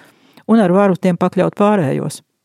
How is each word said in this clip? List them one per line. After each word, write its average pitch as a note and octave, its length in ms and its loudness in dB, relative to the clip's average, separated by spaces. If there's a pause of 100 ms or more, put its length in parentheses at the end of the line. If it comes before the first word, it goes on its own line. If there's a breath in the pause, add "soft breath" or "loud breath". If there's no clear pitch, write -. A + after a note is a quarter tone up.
(480 soft breath)
un A3 120 2
ar F3+ 160 2
varu G3 240 2
tiem F3+ 160 0
pakļaut F3+ 400 -2
pārējos. D#3+ 640 -2 (260)